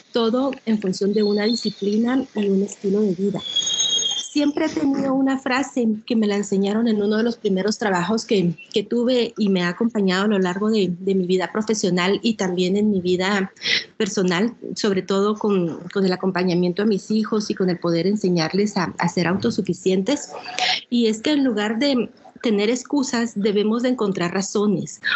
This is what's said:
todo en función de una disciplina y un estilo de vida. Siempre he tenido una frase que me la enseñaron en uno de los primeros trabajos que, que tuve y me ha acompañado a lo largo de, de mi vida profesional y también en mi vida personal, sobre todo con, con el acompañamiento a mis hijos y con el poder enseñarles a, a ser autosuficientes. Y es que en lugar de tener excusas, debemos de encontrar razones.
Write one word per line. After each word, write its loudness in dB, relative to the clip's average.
todo 0
en 2
función 0
de 2
una 2
disciplina 0
y 0
un 2
estilo -2
de 2
vida. -2
Siempre 0
he 0
tenido 0
una 2
frase 0
que 0
me 2
la 2
enseñaron 0
en 2
uno 2
de 2
los 0
primeros 0
trabajos 0
que, 2
que 0
tuve 0
y 2
me 2
ha 0
acompañado 0
a 2
lo 2
largo 0
de, 2
de 0
mi 0
vida 0
profesional 0
y 0
también 0
en 2
mi 0
vida 0
personal, 0
sobre 0
todo 0
con, 0
con 0
el 2
acompañamiento 0
a 2
mis 0
hijos 0
y -4
con 0
el -2
poder 0
enseñarles 0
a, -2
a 0
ser -2
autosuficientes. -2
Y 2
es -2
que 0
en 2
lugar 0
de 0
tener 2
excusas, -2
debemos 2
de 2
encontrar -2
razones. 0